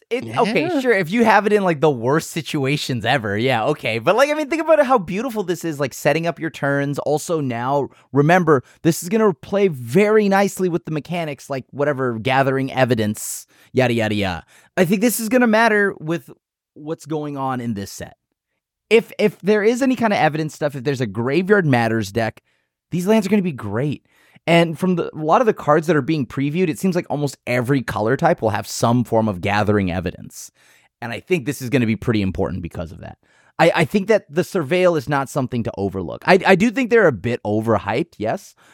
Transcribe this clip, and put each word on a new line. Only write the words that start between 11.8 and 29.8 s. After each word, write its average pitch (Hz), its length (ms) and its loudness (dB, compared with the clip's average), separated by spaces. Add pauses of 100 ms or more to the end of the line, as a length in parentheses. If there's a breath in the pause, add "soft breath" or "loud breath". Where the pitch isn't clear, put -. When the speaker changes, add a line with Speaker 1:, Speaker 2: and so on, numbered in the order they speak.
Speaker 1:
gathering 135 520 0
evidence, 117 720 0 (260 soft breath)
yada, 123 220 2
yada, 110 220 0
yada. 92 300 -4 (320 soft breath)
I 185 80 4
think 185 160 0
this 240 180 2
is 226 100 -6
gonna 247 180 2
matter 214 520 2
with 156 300 -8 (460)
what's 151 300 -12
going 147 320 -6
on 135 240 -4
in 117 120 -4
this 98 180 -8
set. - 260 -16 (720)
If, 220 280 4
if 202 220 0
there 208 240 2
is 233 180 2
any 262 140 2
kind 220 180 0
of 185 60 0
evidence 151 340 0
stuff, 143 220 -6
if 131 80 -10
there's 131 180 -2
a 127 60 -2
Graveyard 160 580 0
Matters 113 460 2
deck, 113 320 -4 (480)
these 175 160 -4
lands 214 180 4
are 196 60 -4
gonna 208 100 4
be 175 100 -2
great. 117 540 -4 (400 soft breath)
And 170 320 4
from 185 200 2
the, - 180 -2
a - 20 -12
lot 156 220 4
of 247 80 2
the 208 60 4
cards 151 340 2
that 170 80 4
are 147 60 2
being 139 260 -2
previewed, 147 400 -2
it 143 100 -4
seems 190 180 0
like 175 140 -4
almost 143 280 -4 (100)
every 127 340 0
color 110 360 -2
type 170 240 0
will 113 80 2
have 104 180 -4
some 120 380 2
form 110 240 2
of 90 120 -4
gathering 101 480 0